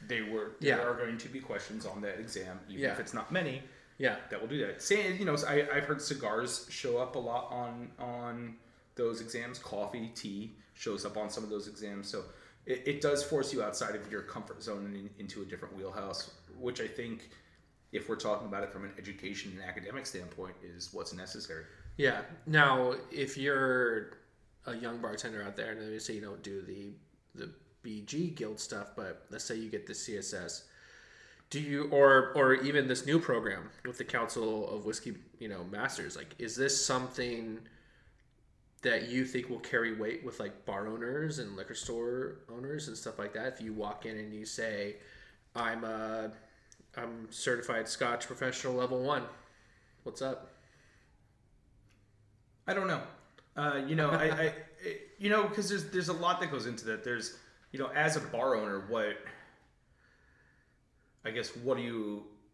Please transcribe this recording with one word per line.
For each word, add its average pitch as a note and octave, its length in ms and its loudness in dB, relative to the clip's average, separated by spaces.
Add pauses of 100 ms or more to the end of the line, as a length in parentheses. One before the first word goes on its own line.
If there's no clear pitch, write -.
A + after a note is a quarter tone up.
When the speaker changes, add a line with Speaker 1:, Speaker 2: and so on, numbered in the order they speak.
Speaker 1:
they A#2 140 0
were, G#2+ 380 -2
there C3+ 180 6
Speaker 2:
Yeah. A#2+ 60 4
Speaker 1:
are A#2+ 120 4
going A#2 240 -2
to - 80 -8
be C3 120 -6
questions G#2+ 460 -6
on G2 160 -6
that G2+ 180 -4
exam, F#2+ 480 -6
even G2+ 140 -6
Speaker 2:
Yeah. C3+ 120 2
Speaker 1:
if - 60 -4
it's - 140 -6
not A2+ 180 -4
many. D3+ 300 0 (360)
Speaker 2:
Yeah. B2 200 2 (120)
Speaker 1:
That G2+ 100 -4
will A2+ 80 -4
do C3+ 180 0
that. G2 160 -6
Say, G3 300 4
you F#3+ 140 0
know, D#3 100 4 (100)
I, D3 280 6
I've C#3+ 100 4
heard C#3+ 180 0
cigars A#2+ 680 0
show A#2+ 300 0
up B2+ 180 0
a - 20 0
lot A#2+ 320 -2
on, A#2+ 480 -6
on A#2+ 560 -6 (400)
those A#2 240 2
exams. A#2+ 400 -6
Coffee, A2 560 -4
tea G#2 400 -6 (180)
shows G2+ 320 -4
up G#2 120 -4
on G#2 120 -2
some A2 140 -4
of G#2 60 -8
those G#2 180 -2
exams. G2+ 400 -8
So G2 160 -6 (420)
it, C3 200 -2
it C#3+ 160 0
does C#3+ 240 4
force C#3 260 2
you B2+ 100 0
outside G#2 320 0
of G2+ 160 -6
your G2+ 120 -4
comfort G#2+ 420 -10
zone G2+ 220 -4
and G2+ 100 -6
in, G2+ 140 -8 (100)
into G#2 220 -8
a F#2+ 40 -6
different F#2 300 -10
wheelhouse, F#2+ 560 -6 (260)
which B2 220 -2
I A2+ 80 -2
think, A2+ 420 -8 (640)
if - 160 -2
we're A2+ 80 0
talking G#2+ 320 0
about G2+ 160 -2
it G2 80 -4
from G2 140 -8
an G2 120 -10
education G2 540 -8
and F#2 160 -10
academic F#2+ 380 -6
standpoint, F#2 580 -8
is F2 300 -12
what's F#2+ 180 -6
necessary. F2+ 540 -8 (320)
Speaker 2:
Yeah. B2+ 240 4 (240)
Now, C3+ 500 8 (160)
if C#3 260 -2
you're B2+ 840 4 (460)
a A#2+ 120 -4
young A#2 240 -4
bartender G#2+ 420 -4
out G2+ 140 -6
there, A2 160 -4
and G#2+ 80 -8 (100)
they A2 80 -4
say A2+ 140 -6
you G#2 80 -4
don't G2+ 200 -10
do G2 200 -6
the, G2 320 -10 (420)
the - 160 -10 (300)
B G#2+ 240 -8
G E3 240 0
Guild G#2+ 320 -6
stuff, G2+ 340 -6
but F#2 340 -8
let's A2 140 -6
say A#2+ 120 -4
you A2 140 -4
get G#2+ 180 -4
the - 80 -8
C G#2+ 220 -4
S F#2+ 160 -4
S, F2+ 320 -6 (840)
do C#3+ 100 -2
you, C#3+ 260 0
or, C#3 480 12
or C3+ 200 10
even C3+ 340 4
this B2+ 200 2
new D#3 120 8
program G#2+ 520 0 (120)
with B2 140 -6
the B2+ 60 -2
Council A2 640 0
of G#2 160 -4
Whiskey, G#2+ 300 -4 (240)
you A2+ 80 -8
know, F#2+ 160 -6
Masters, G2+ 520 -2
like, - 220 -12
is A2+ 180 -4
this C3+ 300 4
something A#2+ 720 0 (1200)
that A#2 260 2
you B2+ 160 2
think B2 240 -2
will A#2 100 -4
carry A2+ 360 2
weight A2 280 -2
with, A#2+ 160 -8
like, G2+ 260 -6
bar G2+ 220 -2
owners B2+ 520 -2
and G#2 160 -6
liquor F#2+ 180 -8
store A#2+ 760 -2
owners C#3 380 -6
and A2+ 80 -8
stuff A2+ 220 -8
like G#2 160 -6
that? B2+ 200 -2
If - 80 -12
you A2 120 -4
walk G#2+ 320 -4
in A2 120 -6
and G#2+ 140 -8
you G#2+ 140 -8
say, G#2 520 -2 (580)
"I'm A2+ 280 0
a, A2 480 -2 (640)
I'm A#2 360 -8
certified A#2+ 560 2
Scotch A#2+ 400 0
professional B2+ 460 -2
level B2+ 280 2
one. C3+ 220 2 (800)
What's - 180 -6
up?" C3 300 -4 (2250)
Speaker 1:
I F#3 60 2
don't G3 140 2
know. D#3 140 2 (540)
Uh, C#3+ 320 2
you D#3 80 2
know, D3+ 160 6
I, D#3 140 4
I, D#3 280 4 (320)
Speaker 2:
<laughs> - 320 -8
Speaker 1:
you G3+ 140 4
know, G#3 140 8
'cause G3+ 240 0
there's, F#3+ 160 0
there's E3+ 240 0
a F3+ 40 2
lot E3+ 280 4
that E3 100 0
goes A#2+ 160 -2
into A2+ 200 -6
that. A2 160 -2
There's, A#2+ 340 -4 (340)
you C3+ 80 -8
know, C3 160 0
as D#3 220 4
a - 20 2
bar B2 360 4
owner, G2+ 320 0
what, G#2+ 300 2 (2000)
I A2+ 60 -4
guess, A2+ 260 -4
what A#2+ 200 2
are A#2+ 40 -2
you G#2+ 420 -2 (300)